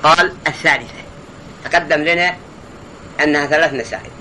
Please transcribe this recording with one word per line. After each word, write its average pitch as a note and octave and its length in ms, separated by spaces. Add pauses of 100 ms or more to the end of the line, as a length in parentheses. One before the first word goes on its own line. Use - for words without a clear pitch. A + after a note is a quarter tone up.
قال: E3+ 300 (140)
"الثالثة". D3 540 (640)
تقدم D#3 360
لنا E3+ 340 (880)
أنها D3 220
ثلاث D3 280
مسائل. A2+ 480